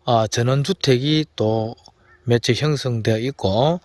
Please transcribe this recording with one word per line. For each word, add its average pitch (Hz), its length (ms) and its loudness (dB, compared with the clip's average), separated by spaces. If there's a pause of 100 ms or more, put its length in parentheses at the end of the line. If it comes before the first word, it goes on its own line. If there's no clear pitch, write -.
아, 113 220 2
전원주택이 139 1000 0 (100)
또 110 400 -2 (500)
몇 117 160 2
채 - 120 0
형성되어 120 680 -2
있고, 131 640 0